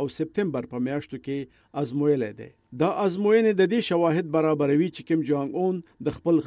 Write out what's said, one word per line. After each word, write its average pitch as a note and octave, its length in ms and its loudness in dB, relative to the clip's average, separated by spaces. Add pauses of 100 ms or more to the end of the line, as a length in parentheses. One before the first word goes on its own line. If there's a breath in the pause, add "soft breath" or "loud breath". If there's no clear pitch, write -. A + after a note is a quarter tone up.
او C#3+ 120 -2
سپتمبر D#3 560 -4
په B2 160 -4
میاشتو C#3 400 -6
کې C#3 560 -8
ازمویلی C#3 560 0
دی. A2 100 -16 (340)
دا E3+ 60 2 (140)
ازموینې G#3 560 4
د F#3 140 6
دې A#3 160 2
شواهد E3+ 480 0
برابروي D3+ 520 2
چې - 220 -14
کیم D#3+ 200 0
جونګ C#3+ 340 -2
اون F#3 440 -4
د C#3+ 100 -6
خپل E3+ 280 4